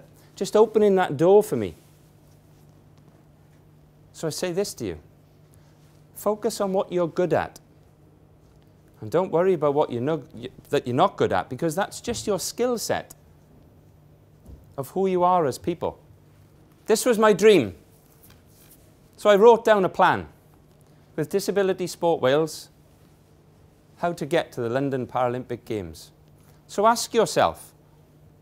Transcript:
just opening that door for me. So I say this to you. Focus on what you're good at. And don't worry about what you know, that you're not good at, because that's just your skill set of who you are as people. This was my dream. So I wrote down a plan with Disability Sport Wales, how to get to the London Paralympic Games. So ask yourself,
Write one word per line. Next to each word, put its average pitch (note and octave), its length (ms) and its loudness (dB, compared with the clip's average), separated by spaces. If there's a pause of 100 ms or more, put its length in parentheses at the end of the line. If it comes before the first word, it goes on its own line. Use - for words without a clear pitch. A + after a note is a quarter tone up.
(360)
just F#3+ 200 -4
opening G#3+ 400 4
that E3+ 220 0
door F#3 240 6
for G3 140 -4
me. G2 200 -6 (2500)
So - 140 -10
I - 20 -4
say F3+ 220 -6
this G3+ 240 -6
to B2 100 -10
you. D#2+ 140 -8 (1120)
Focus G#3+ 480 -4
on F#3+ 120 -2
what - 180 -4
you're F3 160 -2
good E3 260 -2
at. F2+ 260 -4 (1400)
And G#2+ 80 -12
don't F3+ 220 0
worry F#3 220 2
about D3 200 0
what D3 160 0
you A#2 100 -6
know, D3 220 -4 (480)
that C#3+ 160 -2
you're A#2+ 100 -4
not F#3 220 0
good A#2+ 160 0
at, - 160 -4
because D#3 240 -6
that's - 280 -6
just - 260 -10
your G3 120 -2
skill A#3+ 380 -4
set - 380 -8 (1600)
of C3+ 120 -10
who F#3+ 180 -2
you F3+ 160 0
are F3+ 240 2
as A#2+ 100 -4
people. G#2 400 -6 (880)
This G#3 180 0
was A#3 140 2
my G#3+ 160 4
dream. E3 420 4 (1400)
So G#3 120 2
I G3+ 80 8
wrote A3+ 280 8
down G#3 180 4
a E3+ 60 0
plan B2+ 380 0 (880)
with D3+ 140 -6
Disability F#3+ 580 -2
Sport E3+ 340 -2
Wales, D3+ 480 0 (1300)
how F3 160 -4
to E3 120 -10
get D#3 260 -2
to B2+ 100 -8
the A#2 80 -4
London C3 380 -4
Paralympic B2 580 -4
Games. F2+ 460 -10 (560)
So G3+ 180 -2
ask A#3 280 0
yourself, D#3 600 0 (680)